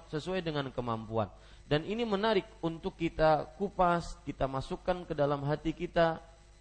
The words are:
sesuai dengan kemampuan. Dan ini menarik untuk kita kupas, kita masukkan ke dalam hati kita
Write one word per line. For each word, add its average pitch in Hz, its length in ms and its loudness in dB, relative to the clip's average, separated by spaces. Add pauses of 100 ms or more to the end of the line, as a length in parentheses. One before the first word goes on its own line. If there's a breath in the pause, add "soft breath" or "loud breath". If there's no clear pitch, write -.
(120)
sesuai 170 320 -4
dengan 147 240 -2
kemampuan. 113 640 -2 (300 soft breath)
Dan 156 260 0
ini 226 160 -2
menarik 208 400 2 (160)
untuk 165 400 -4
kita 156 560 4
kupas, 175 640 2 (100)
kita 139 160 -2
masukkan 170 640 -2
ke 156 80 -4
dalam 143 300 2
hati 151 260 0
kita 170 480 0 (400)